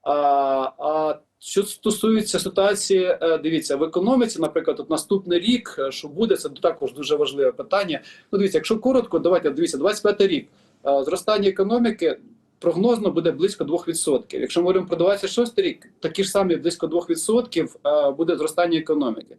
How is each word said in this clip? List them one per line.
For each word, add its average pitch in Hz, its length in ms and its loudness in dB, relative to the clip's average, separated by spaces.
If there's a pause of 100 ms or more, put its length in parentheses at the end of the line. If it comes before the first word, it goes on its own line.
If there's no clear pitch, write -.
А, 147 120 0 (640)
а 151 360 -2 (240)
що - 240 -2
стосується 214 760 -2
ситуації, 190 840 2
е, 165 180 2
дивіться, 151 380 -2
в 143 60 0
економіці, 214 580 0
наприклад, 156 400 -2
от 135 100 -12
наступний 175 480 0
рік, 233 400 -2
е, 135 140 -4
що - 160 -12
буде, 180 280 0
це - 120 -8
також 139 440 -2
дуже 143 240 -2
важливе 139 360 0
питання. 165 480 -4 (320)
Ну, 202 60 0
дивіться, 190 200 2
якщо 220 200 0
коротко, 247 400 0
давайте, 170 320 2
дивіться, 147 280 -2
двадцять 202 240 0
п'ятий 202 240 4
рік, 160 220 -2 (380)
е, 139 180 2
зростання 196 440 0
економіки 220 680 0 (400)
прогнозно 196 520 2
буде 160 200 0
близько 160 340 -2
двох 170 240 -4
відсотків. 135 520 -2
Якщо 131 200 -2
ми 175 40 2
говоримо 185 220 2
про 170 100 -4
двадцять 190 340 0
шостий 233 340 0
рік, - 240 -6 (120)
такі 170 240 -2
ж 190 60 -4
самі 190 260 2
близько 160 300 -4
двох 165 240 -2
відсотків, 220 680 -2 (100)
е, 143 240 2
буде 160 260 0
зростання 165 420 0
економіки. 147 600 -2